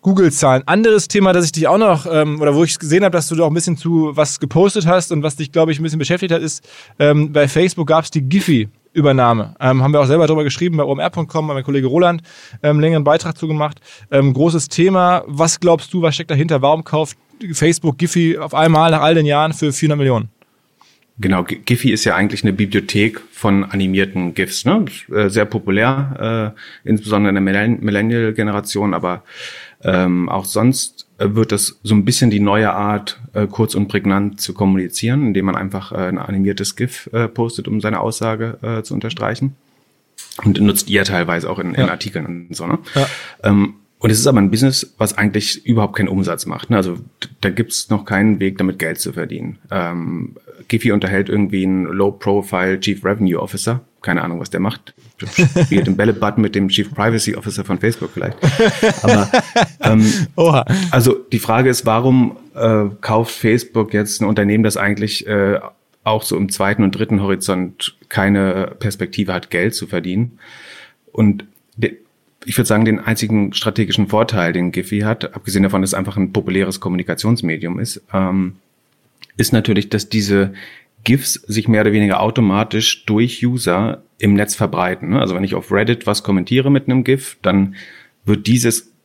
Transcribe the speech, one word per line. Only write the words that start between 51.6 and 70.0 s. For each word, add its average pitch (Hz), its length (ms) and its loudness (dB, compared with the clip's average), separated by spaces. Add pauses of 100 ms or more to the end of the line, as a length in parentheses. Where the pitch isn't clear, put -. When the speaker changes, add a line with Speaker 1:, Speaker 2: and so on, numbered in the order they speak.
Speaker 2:
einen 95 200 0
Low-Profile 95 960 -2
Chief 98 240 -4
Revenue 95 360 0
Officer. 113 400 -6 (200)
Keine 85 220 -2
Ahnung, 85 180 -6
was 87 100 -12
der 87 100 -4
macht. - 340 -6 (680)
Spielt - 220 2
im 95 100 0
Bällebad 104 420 0
mit 107 160 0
dem 98 140 0
Chief 101 240 -2
Privacy 110 440 -2
Officer 98 280 -8
von 92 140 -4
Facebook 107 340 -2
vielleicht. - 240 -8 (680)
Aber, 202 280 4 (500)
ähm, 156 240 4 (300)
Speaker 1:
Oha. 165 300 4 (260)
Speaker 2:
also 123 240 4 (160)
die 117 100 0
Frage 123 280 2
ist, 123 160 0
warum, 123 520 2 (180)
äh, 110 300 2 (160)
kauft 113 340 0
Facebook 113 580 0
jetzt 104 280 -2
ein 113 40 0
Unternehmen, 104 400 2
das 107 120 0
eigentlich, 104 500 -4
äh, 101 340 0 (440)
auch 110 180 0
so - 140 -4
im 95 120 0
zweiten 101 360 0
und 95 80 2
dritten 107 280 -2
Horizont 92 760 -4 (120)
keine 98 720 0
Perspektive 98 540 -4
hat, 90 180 -6
Geld 95 240 -2
zu - 120 -10
verdienen? 92 520 -4 (720)